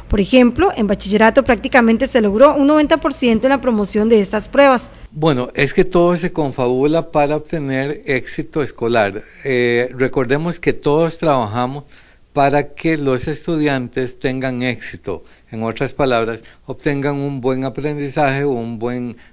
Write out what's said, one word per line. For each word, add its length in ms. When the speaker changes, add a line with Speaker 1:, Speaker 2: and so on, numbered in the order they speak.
Speaker 1:
Por 120
ejemplo, 560
en 120
bachillerato 560
prácticamente 600
se 160
logró 320
un 140
noventa 300
por 160
ciento 340
en 40
la 100
promoción 460
de 120
estas 300
pruebas. 420
Speaker 2:
Bueno, 440
es 180
que 120
todo 300
se 160
confabula 800
para 260
obtener 680
éxito 560
escolar. 640
Eh, 520
recordemos 600
que 140
todos 440
trabajamos 680
para 360
que 280
los 300
estudiantes 920
tengan 460
éxito, 600
en 120
otras 300
palabras, 520
obtengan 520
un 240
buen 240
aprendizaje, 800
un 340
buen 380